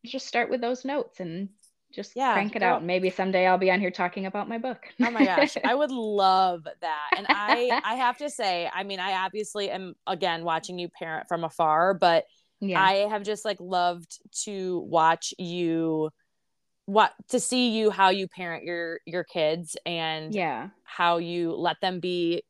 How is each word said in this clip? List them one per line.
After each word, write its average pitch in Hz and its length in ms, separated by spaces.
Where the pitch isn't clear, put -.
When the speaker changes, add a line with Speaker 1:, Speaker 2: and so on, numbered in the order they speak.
Speaker 1:
just 262 200
start - 240
with 247 120
those 247 220
notes 269 360
and 185 300
just - 240
Speaker 2:
Yeah, 254 160
Speaker 1:
crank 202 240
it 214 40
Speaker 2:
girl. 180 160
Speaker 1:
out. - 60
Maybe 180 280
someday 185 360
I'll 185 120
be 190 120
on 185 80
here 190 120
talking 190 340
about 196 240
my 226 80
book. 240 220
Speaker 2:
Oh 233 80
my 240 160
gosh, 277 340
Speaker 1:
<laughs> - 40
Speaker 2:
I 226 100
would 285 160
love 190 760
that. 151 380
And 202 100
I, 233 520
Speaker 1:
<laughs> - 40
Speaker 2:
I 220 120
have 247 220
to 294 120
say, 180 420
I 190 120
mean, 196 140
I 190 140
obviously 208 440
am, 185 240
again, 165 380
watching 170 340
you 175 100
parent 160 400
from 170 160
afar, 160 480
but 170 320
Speaker 1:
Yeah. 185 220
Speaker 2:
I 190 100
have 208 140
just, 208 200
like, 202 160
loved 175 580
to 185 340
watch 165 500
you, 165 720
what, 196 260
to 254 120
see 247 300
you, 220 200
how 190 200
you 190 180
parent 170 360
your, 170 420
your 170 180
kids 160 600
and 160 500
Speaker 1:
Yeah. 160 360
Speaker 2:
how 170 340
you 170 340
let 160 280
them 185 200
be 175 500